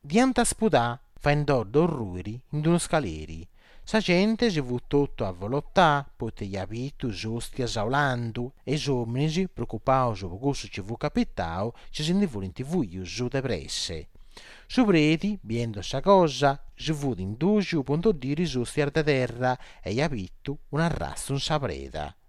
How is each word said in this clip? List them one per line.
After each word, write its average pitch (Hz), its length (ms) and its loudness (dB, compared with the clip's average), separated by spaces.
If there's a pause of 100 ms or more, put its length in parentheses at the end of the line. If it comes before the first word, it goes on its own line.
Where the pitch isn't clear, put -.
dianta 240 420 4
sputà, 127 560 2 (140)
fa - 180 0
indordo 143 540 4
ruiri 107 560 -4 (120)
in 151 140 0
uno 170 120 6
scaleri. 82 680 -4 (380)
Sa - 140 0
gente 208 520 4
si 160 100 0
vu 123 260 -2
tutto 143 400 0
a 95 60 -4
volontà, 143 840 2
poiché 110 300 -8
gli 95 100 -6
abitus 110 680 -6
ostia 117 420 -4
saulando, 120 880 -2 (100)
e 143 120 -2
gli 131 120 -4
uomini, 139 600 0
preoccupaus 120 720 -2
per 92 200 -8
cosa 135 260 -2
ci - 140 -10
vu 107 160 -8
capitao, 147 760 -2 (160)
ci - 120 -6
si 165 120 0 (100)
vulinti 104 380 -6
vuiusu 107 680 -4
depresse. 95 800 -4 (580)
Su 254 200 4
preti, 170 560 4
viendo 110 400 -4
sa - 180 -4
cosa, 143 580 6 (160)
si 143 180 -4
vu 143 200 -2
d'indugiu 147 720 0
punto 170 300 2
di 135 200 -2
risusti 147 480 -2
ar 143 100 2
de 160 120 0
terra, 127 560 2 (240)
e 92 100 -4
gli 117 80 0
abitu 139 580 -4 (120)
un 143 100 0
arrasto 139 540 -2
in 139 40 0
sa 151 200 0
preda. 73 580 -6 (120)